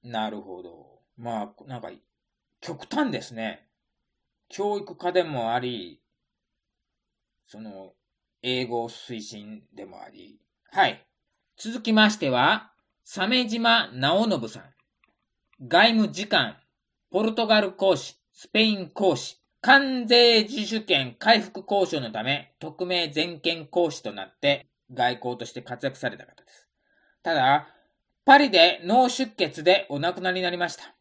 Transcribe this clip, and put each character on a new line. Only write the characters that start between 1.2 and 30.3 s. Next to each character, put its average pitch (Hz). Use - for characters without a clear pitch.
あ、 -
な 127
ん -
か、 87
極 -
端 277
で 135
す -
ね。 110
教 208
育 190
科 180
で 180
も 123
あ 127
り、 110
そ 104
の、 95
英 127
語 117
推 117
進 107
で 104
も -
あ -
り。 -
は 185
い。 -
続 226
き 226
ま 214
し 214
て 147
は、 139
鮫 226
島 226
直 165
信 113
さ 104
ん。 -
外 190
務 208
次 196
官、 135
ポ 196
ル 220
ト 226
ガ 214
ル 196
公 190
使、 -
ス -
ペ 220
イ 214
ン 185
公 185
使、 -
関 262
税 233
自 214
主 220
権 135
回 214
復 -
交 196
渉 151
の 110
た 110
め、 139
特 156
命 175
全 156
権 160
公 175
使 -
と 104
な 98
っ -
て、 139
外 123
交 120
と 117
し -
て 120
活 123
躍 135
さ 123
れ -
た -
方 -
で -
す。 -
た 165
だ、 143
パ 269
リ 277
で 175
脳 247
出 262
血 160
で 180
お 143
亡 170
く 185
な 185